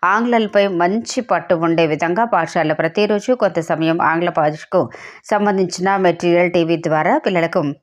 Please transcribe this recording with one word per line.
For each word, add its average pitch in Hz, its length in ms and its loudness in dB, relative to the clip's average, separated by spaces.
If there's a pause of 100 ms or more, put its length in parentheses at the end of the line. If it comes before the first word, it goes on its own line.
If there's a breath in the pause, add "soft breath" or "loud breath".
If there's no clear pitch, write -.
ఆంగ్లంపై 214 640 2
మంచి 196 520 -2
పట్టు 180 340 0
ఉండే 165 320 2
విధంగా 170 380 0
పాఠశాలలో 165 500 0
ప్రతిరోజు 208 580 0
కొంత 196 280 0
సమయం 165 420 0
ఆంగ్ల 165 280 0
భాషకు 156 600 -2 (400 loud breath)
సంబంధించిన 196 680 0
మెటీరియల్ 175 560 2
టీవీ 170 240 2
ద్వారా 160 420 0
పిల్లలకు 175 440 0 (200)